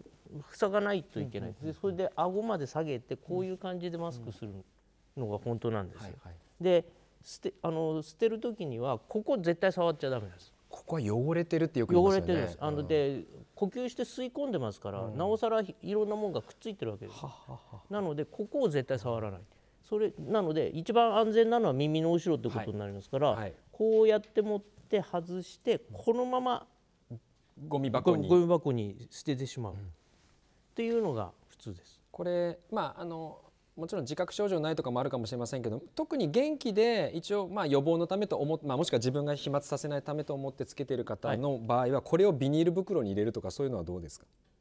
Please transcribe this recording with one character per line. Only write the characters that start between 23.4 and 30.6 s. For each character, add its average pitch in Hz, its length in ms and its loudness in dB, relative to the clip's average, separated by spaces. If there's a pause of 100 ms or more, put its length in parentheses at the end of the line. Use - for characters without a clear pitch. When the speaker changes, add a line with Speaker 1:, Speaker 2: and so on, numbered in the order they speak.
Speaker 2:
い。 85 60 -12 (160)
Speaker 1:
こ 220 320 4
う 220 60 8
や 214 80 8
っ 208 60 0
て - 180 -2
持 208 160 2
っ 202 40 -4
て - 420 -2
外 175 400 -4
し - 180 -18
て、 226 200 2 (120)
こ - 220 2
の 247 100 0
ま 254 160 0
ま 254 260 -2 (1000)
Speaker 2:
ゴ 147 100 0
ミ 135 120 -2
箱 160 260 4
に。 147 120 0
Speaker 1:
ゴ-、 180 80 8
ゴ 180 40 8
ミ 170 80 4
箱 160 240 2
に 107 380 -4
捨 - 140 -18
て 147 120 0
て 135 100 -4
し 131 140 -8
ま 107 100 -6
う - 40 -8
Speaker 2:
う - 20 -10
ん。 - 20 -10
Speaker 1:
っ 101 40 -10 (920)